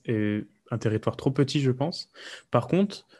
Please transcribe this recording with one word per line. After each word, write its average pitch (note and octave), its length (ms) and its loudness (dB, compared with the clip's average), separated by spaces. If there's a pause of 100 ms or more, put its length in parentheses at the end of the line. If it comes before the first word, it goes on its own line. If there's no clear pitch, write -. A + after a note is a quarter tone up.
est G#2 400 0 (260)
un A#2 60 -4
territoire A2 400 0
trop - 140 2
petit, C3+ 280 2
je C3 120 2
pense. C#3 380 -4 (420)
Par B2 160 2
contre, G3+ 400 0 (120)